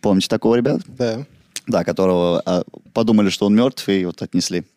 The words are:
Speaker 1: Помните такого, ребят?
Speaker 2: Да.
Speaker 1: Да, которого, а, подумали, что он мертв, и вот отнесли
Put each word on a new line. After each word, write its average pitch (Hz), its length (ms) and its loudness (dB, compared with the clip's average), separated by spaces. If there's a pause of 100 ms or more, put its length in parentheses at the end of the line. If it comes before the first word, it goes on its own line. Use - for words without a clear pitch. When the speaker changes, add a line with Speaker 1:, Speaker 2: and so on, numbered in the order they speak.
Speaker 1:
Помните 98 280 2
такого, 110 280 2
ребят? 123 300 0
Speaker 2:
Да. 120 400 -6 (400)
Speaker 1:
Да, 90 180 0
которого, 87 640 0
а, 90 160 0 (320)
подумали, 107 340 2
что 104 180 -2
он 104 80 4
мертв, 123 340 0
и 95 180 0
вот - 160 -8
отнесли 90 420 -4 (120)